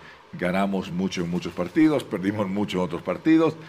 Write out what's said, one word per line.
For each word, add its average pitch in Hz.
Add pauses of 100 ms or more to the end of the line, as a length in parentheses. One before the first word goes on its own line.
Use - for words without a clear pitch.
(320)
Ganamos 95
mucho 92
en 85
muchos 87
partidos, 143
perdimos 101
mucho 95
en 90
otros 82
partidos 156 (140)